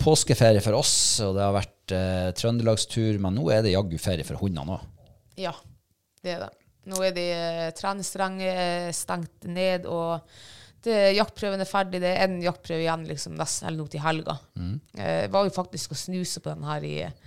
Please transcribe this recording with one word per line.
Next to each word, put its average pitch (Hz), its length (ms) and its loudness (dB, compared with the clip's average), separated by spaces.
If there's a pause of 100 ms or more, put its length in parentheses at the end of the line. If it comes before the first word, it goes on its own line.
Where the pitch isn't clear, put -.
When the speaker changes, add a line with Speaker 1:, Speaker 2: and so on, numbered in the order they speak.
Speaker 1:
påskeferie 120 640 6
for 107 140 2
oss, - 420 2
og 95 160 0
det 98 80 2
har 101 80 2
vært, - 400 -4
eh, 92 400 0
trøndelagstur, 113 880 2
men 95 160 2
nå 92 160 2
er 110 100 6
det 98 120 4
jaggu 92 260 0
ferie 85 240 -2
for - 120 -6
hundene 85 340 -2
også. - 160 -6 (500)
Speaker 2:
Ja, 180 160 -6 (720)
det 180 140 -6
er - 40 -8
det. 98 100 -10 (360)
Nå 190 180 -4
er 190 80 2
de, 175 180 -2
eh, 165 420 -4
treningsterrenget, 190 680 -4 (160)
eh, 175 360 -2
stengt - 520 -8
ned, 180 420 0
og 165 360 -2 (600)
det, 202 340 6
jaktprøven 202 440 0
er 190 40 -2
ferdig. 185 360 0
Det 180 40 0 (120)
er 190 80 4
en 185 160 0
jaktprøve 170 460 -2
igjen, 165 200 -2
liksom, 156 300 -8
nesten, 160 320 -4
eller 156 160 -4
nå 147 60 -12
til 147 100 -6
helga. 156 380 -2 (180)
Speaker 1:
Mm. 92 240 -4 (160)
Speaker 2:
Eh, 160 260 -2
jeg 196 80 -4
var 196 140 4
jo 190 60 2
faktisk 180 400 -6
og 147 80 -8
snuse 180 420 -6
på 156 140 -6
den 156 100 -10
her 151 180 -4
i, 147 300 -6 (140)